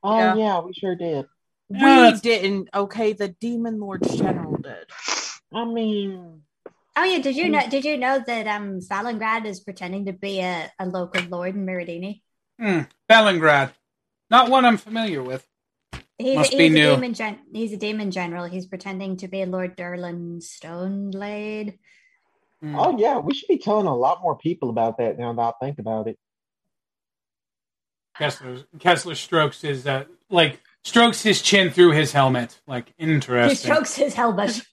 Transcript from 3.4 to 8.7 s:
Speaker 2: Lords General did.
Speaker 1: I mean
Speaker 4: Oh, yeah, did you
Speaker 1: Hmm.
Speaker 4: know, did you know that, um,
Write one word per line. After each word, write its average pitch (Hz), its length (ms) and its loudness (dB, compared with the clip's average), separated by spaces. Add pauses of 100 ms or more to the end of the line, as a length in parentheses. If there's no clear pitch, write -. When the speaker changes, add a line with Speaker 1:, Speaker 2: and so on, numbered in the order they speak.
Speaker 2:
Lords 196 380 -6
General 180 400 -2
did. 107 300 -12 (680)
Speaker 1:
I 226 120 -6
mean 196 760 -6 (540)
Speaker 4:
Oh, 302 100 0
yeah, 370 140 0
did 269 160 -2
you 320 100 -2
Speaker 1:
Hmm. 320 80 0
Speaker 4:
know, 277 160 2
did 269 160 -2
you 302 120 -2
know 262 300 0
that, 226 200 -6
um, 202 320 -6